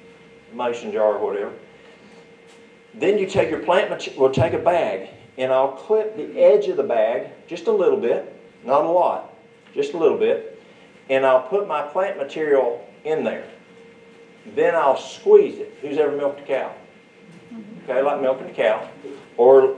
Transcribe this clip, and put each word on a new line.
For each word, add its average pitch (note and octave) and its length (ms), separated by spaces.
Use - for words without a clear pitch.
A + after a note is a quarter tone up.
mason A#2 380
jar G#2+ 240
or G#2 100
whatever. G2+ 260
Then G#3 240
you F#3+ 80
take F3+ 240
your C#3+ 100
plant F3+ 300
mate-, - 280
we'll C3+ 140
take D#3+ 220
a D#3+ 60
bag, B2+ 500
and C3 140
I'll C3+ 200
clip G#3+ 440
the - 240
edge F#3+ 280
of F#3 100
the - 60
bag A#2 460
just E3+ 200
a A3+ 40
little D#3+ 280
bit, - 380
not C#3 200
a E3 40
lot, - 440
just C#3+ 200
a E3 40
little D3 200
bit, - 440
and C3+ 160
I'll C3 180
put G3 240
my D3 160
plant F3+ 340
material C#3 680
in D3+ 180
there. - 240
Then E3+ 200
I'll C#3+ 220
squeeze - 600
it. - 240
Who's C#3+ 160
ever C#3+ 180
milked C#3+ 260
a - 20
cow? - 300
Okay, C3 180
like C#3+ 200
milking C3 260
a - 60
cow. A2 360
Or C3 400